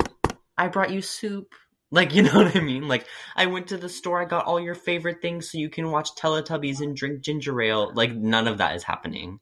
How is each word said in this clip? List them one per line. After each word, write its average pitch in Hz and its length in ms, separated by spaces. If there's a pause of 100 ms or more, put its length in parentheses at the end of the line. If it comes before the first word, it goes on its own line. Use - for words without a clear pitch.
(580)
I 180 100
brought 190 220
you 190 100
soup. 202 540 (360)
Like, 151 240
<laughs> - 0
you 196 80
know - 120
what 190 220
I 190 40
mean? 143 280
Like, 127 180 (280)
I 185 120
went 180 220
to 190 100
the 175 100
store, 180 320
I 175 40
got 170 200
all 175 160
your 175 140
favorite 170 480
things 170 280
so - 80
you 156 120
can 160 200
watch 156 240
Teletubbies 156 680
and 147 160
drink 143 260
ginger 139 380
ale. 110 340
Like, 117 180
none 113 340
of 107 120
that 85 180
is 87 80
happening. 85 580